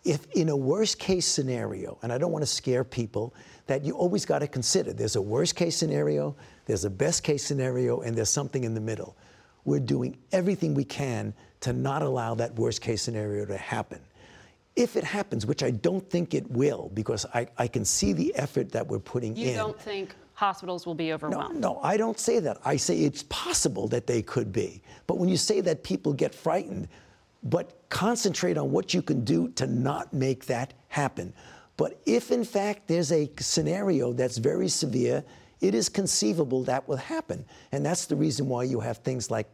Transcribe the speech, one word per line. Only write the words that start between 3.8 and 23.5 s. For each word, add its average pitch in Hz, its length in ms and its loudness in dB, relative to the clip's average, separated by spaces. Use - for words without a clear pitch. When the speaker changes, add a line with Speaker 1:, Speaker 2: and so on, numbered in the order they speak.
Speaker 1:
you 156 100 -2
always 180 300 2
got 151 140 2
to 147 80 0
consider, - 460 0
there's 110 240 -2
a 104 40 2
worst 110 360 0
case 170 200 0
scenario, 147 600 0
there's 98 180 0
a 101 60 0
best 139 340 0
case 143 200 0
scenario, 127 560 0
and 117 160 -2
there's 110 140 0
something 139 340 -2
in 113 100 -2
the 110 60 -2
middle. 107 360 -6
We're 143 160 2
doing 127 360 0
everything 180 400 2
we 139 120 2
can 110 500 -4
to 127 120 -2
not 135 300 0
allow 123 340 0
that 117 180 -2
worst 113 260 0
case 110 220 -2
scenario 104 440 -2
to 101 100 -6
happen. - 420 -6
If 240 200 2
it - 60 0
happens, 151 420 -2
which 139 200 -2
I 127 80 2
don't 170 360 0
think 175 240 0
it - 160 -2
will, 123 460 0
because 107 400 -2
I, 120 140 0
I 120 80 2
can 113 180 -2
see 202 280 2
the 277 240 2
effort - 340 0
that 110 160 -2
we're 107 140 -4
putting 117 360 -4
Speaker 2:
You - 140 -2
Speaker 1:
in. 120 60 -2
Speaker 2:
don't - 220 -4
think 196 360 -8
hospitals 180 520 -2
will 170 80 -2
be 160 180 0
overwhelmed? 156 480 -4
Speaker 1:
No, - 140 0
no, - 80 -10
I 175 140 2
don't 220 220 0
say 233 200 2
that. 143 260 0
I 135 120 2
say 170 240 0
it's 147 280 0
possible - 600 0